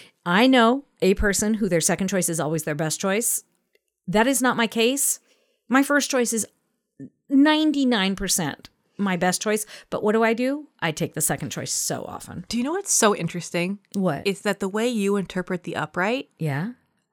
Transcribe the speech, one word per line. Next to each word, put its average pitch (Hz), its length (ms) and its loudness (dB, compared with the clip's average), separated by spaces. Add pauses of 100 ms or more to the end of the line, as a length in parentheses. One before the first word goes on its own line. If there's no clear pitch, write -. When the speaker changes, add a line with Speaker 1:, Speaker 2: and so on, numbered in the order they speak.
(260)
Speaker 1:
I 196 220 4
know 254 380 6 (160)
a 190 140 4
person 208 400 0
who 208 140 0
their 165 120 2
second 185 260 0
choice 180 220 0
is 165 100 -4
always 156 240 -2
their 151 120 -4
best 156 260 -4
choice. 202 420 -2 (640)
That 214 200 2
is 254 140 0
not 254 160 2
my 226 100 2
case. 233 520 0 (500)
My 262 140 6
first 285 260 2
choice 247 220 0
is 220 160 -2 (840)
ninety-nine 269 880 4
percent 185 540 -4 (300)
my 196 160 0
best 180 280 0
choice. 214 200 0 (280)
But - 120 -4
what 214 100 2
do 226 100 4
I 226 100 4
do? 269 360 -4 (100)
I 165 120 -2
take 151 220 -4
the 156 80 -4
second 147 300 -2
choice 120 200 -8
so - 340 -4
often. - 440 -14
Speaker 2:
Do 233 80 -4
you 240 60 -2
know 285 80 -4
what's 381 200 -4
so 208 240 4
interesting? 175 600 -4 (160)
Speaker 1:
What? 185 320 -2
Speaker 2:
It's 196 160 -4
that 202 180 -2
the 196 100 -4
way 220 180 -2
you 202 300 0
interpret 180 480 -6
the 165 100 -8
upright, 190 540 -4 (100)
Speaker 1:
Yeah. 160 320 -4 (420)